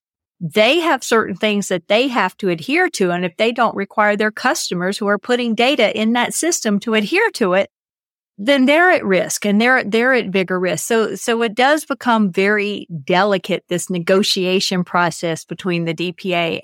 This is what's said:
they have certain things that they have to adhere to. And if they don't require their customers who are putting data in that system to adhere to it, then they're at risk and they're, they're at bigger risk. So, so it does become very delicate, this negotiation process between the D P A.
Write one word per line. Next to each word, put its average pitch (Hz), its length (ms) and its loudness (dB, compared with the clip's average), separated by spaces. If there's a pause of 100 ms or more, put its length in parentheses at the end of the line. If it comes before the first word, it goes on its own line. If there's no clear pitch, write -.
(400)
they 220 400 2
have 320 240 0
certain 208 320 0
things 208 320 -2
that 185 180 -4
they 240 220 2
have 220 300 -2
to 202 100 -2
adhere 262 400 0
to. 180 240 0
And 175 120 -2
if 175 120 -6
they 226 160 0
don't 233 240 0
require 208 400 0
their 214 160 0
customers 196 640 -2
who 208 80 -4
are 202 120 0
putting 240 360 -2
data 240 420 2
in 220 180 0
that 240 200 -2
system 220 460 0
to 220 140 -2
adhere 330 400 0
to 185 180 0
it, 190 180 0 (680)
then 262 300 2
they're 330 240 4
at 330 140 2
risk 175 420 0
and 208 140 4
they're, 247 240 2
they're 226 280 2
at 220 200 0
bigger 185 260 0
risk. 175 260 -2
So, 226 300 0
so 226 280 -2
it 220 120 -2
does 285 300 2
become 226 480 0
very 202 560 0 (160)
delicate, 180 640 0
this 175 200 -4
negotiation 185 920 0
process 170 600 -2
between 170 400 -4
the 165 100 -4
D 170 160 -4
P 180 240 -6
A. 165 300 -2